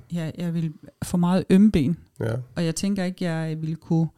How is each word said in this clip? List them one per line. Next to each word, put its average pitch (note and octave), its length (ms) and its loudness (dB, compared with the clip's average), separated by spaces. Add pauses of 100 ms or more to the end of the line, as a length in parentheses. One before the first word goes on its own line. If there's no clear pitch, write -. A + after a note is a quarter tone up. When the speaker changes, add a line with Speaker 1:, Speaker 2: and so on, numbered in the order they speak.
(120)
Speaker 1:
Jeg, E3 260 -6
jeg E3+ 160 -6
vil E3 200 -4 (300)
få - 120 -4
meget F3 340 2
ømme G#3 220 8
ben. D#3 260 0 (220)
Speaker 2:
Ja. A2+ 140 -2 (220)
Speaker 1:
Og E3+ 80 -2
jeg D#3+ 100 -2
tænker G3 300 -2
ikke, F3+ 200 -6
jeg D#3+ 360 -4
ville D#3+ 160 -6
kunne E3 420 0